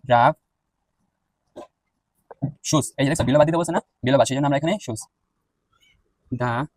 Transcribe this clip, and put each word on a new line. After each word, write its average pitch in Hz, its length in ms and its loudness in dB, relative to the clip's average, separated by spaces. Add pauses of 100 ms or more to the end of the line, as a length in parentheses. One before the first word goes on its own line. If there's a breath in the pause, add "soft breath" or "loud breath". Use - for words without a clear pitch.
graph 123 320 4 (2250)
shows, 147 180 0 (120)
এই 139 60 0
যে 135 60 0
দেখছো 156 180 -2
বিলো 143 100 2
বাদ 151 100 4
দিতে 165 120 0
বলছে 165 160 -2
না, - 40 2 (240)
বিলো 131 140 2
বাদ, - 100 4
সেই 131 80 -2
জন্য 147 120 0
আমরা 185 120 2
এখানে 170 140 0 (100)
shows 117 160 -8 (1400)
the 123 120 -2 (240)